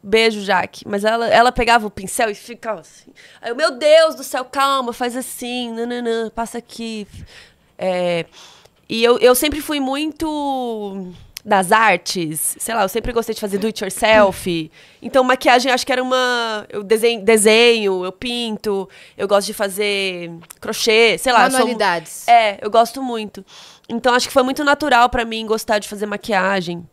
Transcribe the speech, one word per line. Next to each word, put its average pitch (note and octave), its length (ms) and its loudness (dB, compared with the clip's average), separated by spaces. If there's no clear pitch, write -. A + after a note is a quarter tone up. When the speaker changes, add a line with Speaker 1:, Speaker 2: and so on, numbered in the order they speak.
Speaker 1:
beijo, G#3+ 400 2
Jaque, F#3+ 460 -2
mas G3+ 160 -4
ela, A3+ 240 0
ela A#3 240 6
pegava A#3 340 2
o G3+ 60 -8
pincel G#3+ 400 -4
e G3+ 40 -8
ficava A3 460 -12
assim. - 300 -20
Aí A#3 100 -8
eu, A#3+ 40 -6
"Meu D#4+ 220 0
Deus D#4 380 6
do C4 80 -14
céu, B3+ 220 -6
calma, C4+ 480 -2
faz B3 240 -6
assim, B3 540 -8
nananã, A#3 640 -4
passa A3+ 260 -8
aqui." A3+ 480 -10
É, F3+ 480 -2
e A3+ 140 0
eu, A#3 160 4
eu B3 160 6
sempre D4 260 -2
fui D4 180 -4
muito C4+ 1300 -6
das G3 280 2
artes, F3 840 0
sei - 160 -8
lá, A3 100 0
eu F#3+ 60 -2
sempre A#3 220 -4
gostei A3+ 240 -4
de - 60 -10
fazer G3+ 160 -4
do F#3+ 100 -2
it G#3+ 160 -6
yourself. F#3+ 880 2
Então, B3+ 240 2
maquiagem, B3+ 460 2
acho B3 140 -2
que C4+ 60 -4
era B3+ 100 0
uma, B3 680 -2
eu G#3 140 -8
desen-, A3 380 0
desenho, G#3+ 840 4
eu F#3 80 -8
pinto, A3 720 -6
eu G3 100 -4
gosto G3 200 2
de G#3+ 60 -8
fazer G3 800 -4
crochê, A3 560 2
sei B3+ 160 0
lá, A3+ 140 6
eu C4 40 0
sou C4 80 2
mu-, A#3 60 4
Speaker 2:
Manualidades. G3 640 -2
Speaker 1:
é, A3 320 4
eu G#3+ 100 -6
gosto A3+ 320 2
muito. A3 400 -8
Então, A#3 240 0
acho B3 140 0
que - 60 -14
foi C4 100 4
muito C#4 200 -2
natural C#4+ 460 2
pra A#3+ 160 -2
mim A3+ 200 -6
gostar A3 340 -2
de G3+ 100 -10
fazer G#3 160 -8
maquiagem. F#3+ 880 -4